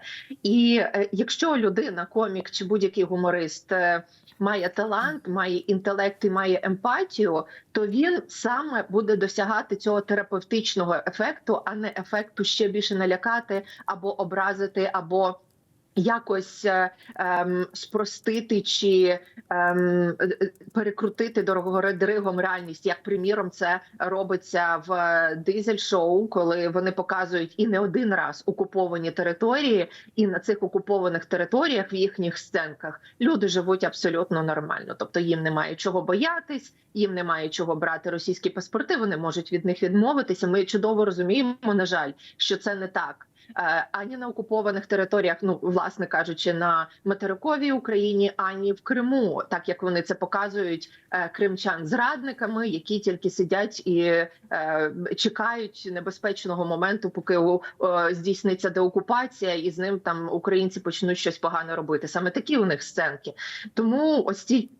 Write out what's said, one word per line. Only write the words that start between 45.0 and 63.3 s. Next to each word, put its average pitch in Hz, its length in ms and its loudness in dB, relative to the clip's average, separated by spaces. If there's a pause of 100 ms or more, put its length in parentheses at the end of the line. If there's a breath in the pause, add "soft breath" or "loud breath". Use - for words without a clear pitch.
ну, 185 200 0
власне 180 440 0
кажучи, 165 480 0
на 165 340 2 (160 soft breath)
материковій 202 680 -2
Україні, 202 640 2
ані 196 360 -2
в 202 80 -4
Криму, 247 680 0
так 175 200 -4
як 180 140 -4
вони 175 200 0
це 220 120 -2
показують, 190 760 -4 (200 soft breath)
е, 175 240 -2
кримчан 185 520 0
зрадниками, 240 800 -2
які 208 300 -2
тільки 185 320 0
сидять 190 560 -2
і, 175 140 4 (520 soft breath)
е, 156 400 0 (240)
чекають 220 760 -4
небезпечного 180 720 -4
моменту, 180 460 -2
поки 180 260 0
у, 175 240 4 (220 loud breath)
е, 175 320 2
здійсниться 185 560 0
деокупація, 185 840 0
і 170 160 -2
з 160 80 -10
ним 190 220 -2
там 170 320 -2
українці 185 480 0
почнуть 180 380 -2
щось 170 200 -2
погане 165 380 -4
робити. 151 320 -2
Саме 180 220 -2
такі 285 260 0
у 214 80 4
них 160 180 0
сценки. 147 520 -4 (400 loud breath)